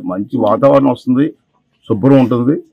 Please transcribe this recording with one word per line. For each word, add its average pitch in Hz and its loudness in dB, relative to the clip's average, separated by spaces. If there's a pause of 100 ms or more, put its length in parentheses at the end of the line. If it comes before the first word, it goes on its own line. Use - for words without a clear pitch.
(120)
మంచి 98 -8 (120)
వాతావరణం 139 2
వస్తుంది, 127 -2 (640)
శుభ్రం 117 2
ఉంటుంది. 123 -2 (160)